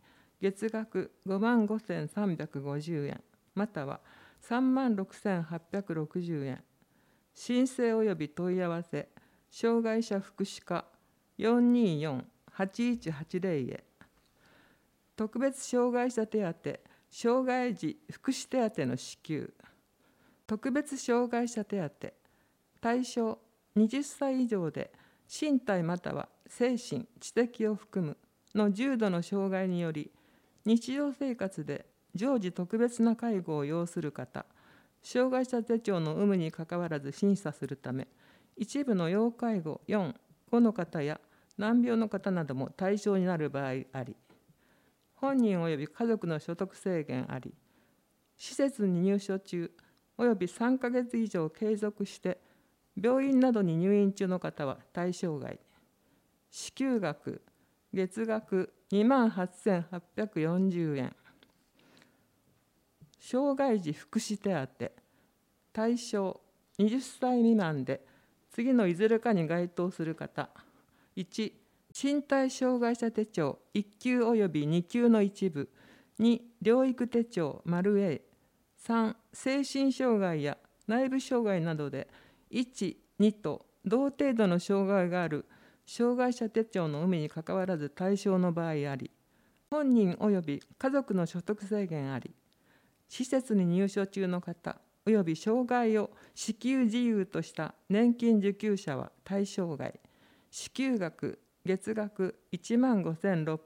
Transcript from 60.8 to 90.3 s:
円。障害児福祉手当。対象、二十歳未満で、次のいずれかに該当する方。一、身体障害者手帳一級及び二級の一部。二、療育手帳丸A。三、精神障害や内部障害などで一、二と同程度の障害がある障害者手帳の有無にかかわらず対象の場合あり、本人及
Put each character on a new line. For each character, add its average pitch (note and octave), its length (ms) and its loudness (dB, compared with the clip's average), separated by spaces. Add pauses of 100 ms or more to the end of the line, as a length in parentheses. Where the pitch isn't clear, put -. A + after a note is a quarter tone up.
円。 B2+ 180 -4 (2000)
障 C#4 340 0
害 C4+ 240 2
児 D#3 140 -4
福 - 260 -8
祉 G#3 200 -4
手 G3 160 -2 (240)
当。 - 120 -6 (840)
対 A#3 220 0
象、 G3+ 440 -4 (380)
二 G#3 100 6
十 B3+ 120 0
歳 B3+ 380 -2
未 A#3 160 6
満 D#3+ 300 2
で、 C3+ 160 -4 (500)
次 B3 220 0
の A#3 140 6
い F3 80 2
ず G3+ 120 4
れ A3+ 120 4
か A3+ 160 2
に E3 120 2
該 F3 220 0
当 F3+ 220 -2
す - 120 -6
る D#3+ 120 -4
方。 - 340 -8 (640)
一、 G3 380 -6 (400)
身 C#4+ 300 -2
体 C4+ 280 0
障 B3+ 300 0
害 A#3 160 0
者 A3+ 140 -2
手 G#3+ 160 -2
帳 D3+ 320 -2 (160)
一 G3+ 100 0
級 B3 380 0
及 A3 260 4
び D3 180 0
二 E3+ 180 2
級 A#3+ 260 4
の A3 100 8
一 G3 300 0
部。 C#3+ 180 -4 (500)
二、 A#3 240 4 (200)
療 B3 260 4
育 B3 200 -2
手 A#3 180 0
帳 D#3+ 400 -2
丸 F#3 340 2
A。 F3 220 0 (560)
三、 A3+ 380 0 (180)
精 C4+ 280 0
神 C4+ 300 0
障 A#3+ 260 2
害 E3+ 240 0
や C#3+ 140 -2 (300)
内 B3+ 240 0
部 C4 100 0
障 A#3+ 260 0
害 F#3+ 140 2
な E3 140 0
ど D3 160 -4
で C3+ 180 -8 (400)
一、 - 540 -4 (160)
二 G#3 140 6
と - 340 -8 (180)
同 B3+ 260 2
程 C#4 220 2
度 A3+ 140 4
の F3 140 4
障 G3 280 2
害 F#3 220 2
が F3+ 120 0
あ D#3+ 60 -2
る D3+ 160 -4 (400)
障 A#3+ 320 0
害 B3 160 2
者 A#3 160 -4
手 A3 160 0
帳 F#3 220 -2
の D3 140 -2
有 F3 60 0
無 F#3 100 4
に D3+ 120 -2
か D#3 140 -8
か F3 120 -4
わ F#3+ 120 0
ら F#3 100 0
ず D3 140 -4
対 G3 260 0
象 G3 220 2
の F3+ 140 4
場 E3 160 -2
合 C#3+ 220 -2
あ C#3 40 -4
り、 B2+ 160 -8 (600)
本 C#4+ 240 2
人 G3+ 200 6
及 G#3 280 2